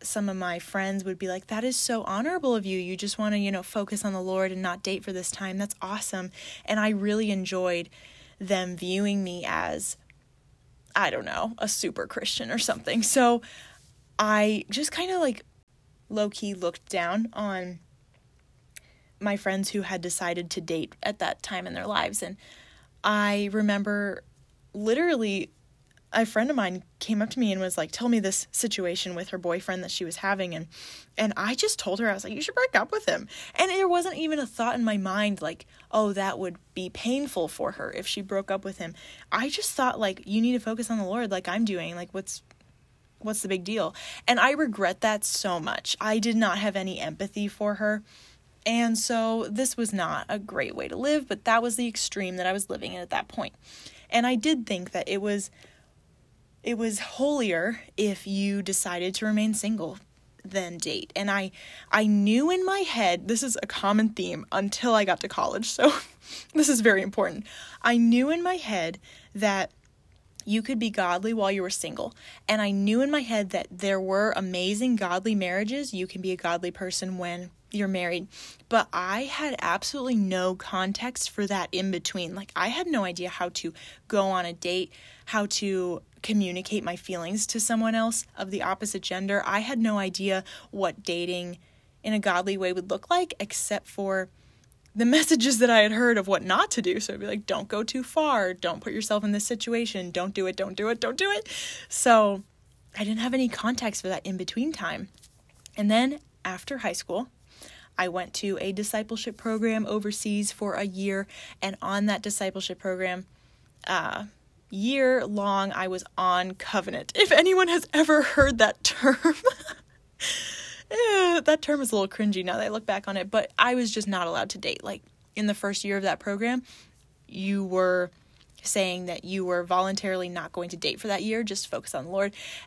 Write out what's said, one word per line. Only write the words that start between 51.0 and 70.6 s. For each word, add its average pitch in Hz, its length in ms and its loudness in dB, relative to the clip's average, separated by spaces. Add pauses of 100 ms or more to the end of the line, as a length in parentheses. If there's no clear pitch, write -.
but 202 160 -6
that 233 180 6
was 233 140 0
the 240 100 0
extreme 190 500 -4
that 180 100 -2
I 185 60 2
was 202 180 -4
living - 240 -6
in 180 60 -8
at 175 100 -12
that - 180 -2
point. - 260 -8 (560)
And 233 160 4
I 254 80 2
did 254 320 2
think 180 240 -4
that - 180 -2
it 196 120 0
was 202 300 -2 (1160)
it 233 100 0
was 220 220 0
holier 233 800 0 (160)
if 202 300 0
you 196 340 0
decided 185 540 -2
to 220 100 -4
remain 214 300 2
single 202 440 -2 (460)
than 180 340 -6
date. 147 360 -6
And 202 160 -2
I, 196 220 -2 (400)
I 214 140 6
knew 214 440 6
in 370 160 2
my 392 140 0
head, 190 480 0
this 233 160 0
is 240 180 -2
a 214 40 -4
common 214 440 2
theme 180 400 -6
until 202 440 0
I 214 100 6
got 180 160 2
to - 80 -6
college, - 420 -2
so 294 220 6 (320)
<laughs> - 300 -12
this 302 140 6
is 247 120 4
very 202 220 6
important. - 440 -2 (360)
I 240 140 6
knew 240 340 6
in 339 120 0
my 359 120 0
head 190 440 -4 (360)
that 196 360 0 (760)
you 214 160 0